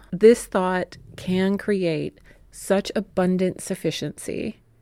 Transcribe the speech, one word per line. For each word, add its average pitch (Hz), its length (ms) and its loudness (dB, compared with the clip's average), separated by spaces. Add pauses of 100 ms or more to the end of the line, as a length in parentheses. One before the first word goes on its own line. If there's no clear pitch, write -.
(120)
this 220 340 6
thought 185 520 -2 (180)
can 190 420 0
create 170 640 -2 (320)
such - 440 -2
abundant 185 640 0
sufficiency, - 1000 -6 (200)